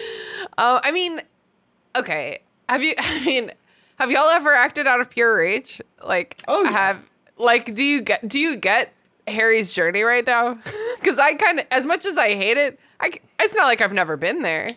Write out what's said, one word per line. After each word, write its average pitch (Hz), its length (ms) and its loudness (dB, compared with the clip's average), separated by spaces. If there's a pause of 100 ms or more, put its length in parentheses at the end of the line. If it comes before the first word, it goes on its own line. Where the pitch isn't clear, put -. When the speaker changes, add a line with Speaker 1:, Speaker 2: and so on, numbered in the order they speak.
(580)
Speaker 1:
Uh, 247 260 2
I 269 80 0
mean, 349 280 -2 (760)
okay. 156 440 -4 (300)
Have 254 140 0
you, 311 120 0
<laughs> - 40 -6
I 294 260 -4
mean, 254 260 -2 (480)
have 254 120 -2
y'all 285 180 4
ever 311 240 2
acted 277 340 2
out 247 140 2
of 247 80 -4
pure 233 280 2
rage? 190 440 -2 (240)
Like, - 420 -4
Speaker 2:
Oh, 381 160 2
yeah. 269 80 2
Speaker 1:
have, 196 280 0 (380)
like, 233 360 2
do 220 100 -2
you 285 180 2
get, 208 260 -2
do 262 120 -2
you 311 180 0
get 202 360 0 (340)
Harry's 220 460 2
journey 180 300 0
right 233 220 2
now? 240 340 0 (200)
<laughs> 466 240 -8
'Cause 269 160 2
I 285 160 4
kinda, 339 380 0
as 254 140 2
much 349 180 -2
as 370 120 -4
I 214 180 2
hate 202 220 0
it, 285 220 0 (200)
I - 120 -2
c-, - 100 -16 (180)
it's - 160 2
not 427 100 4
like 233 160 2
I've 196 120 0
never 165 240 -2
been 202 260 -2
there. 165 340 -2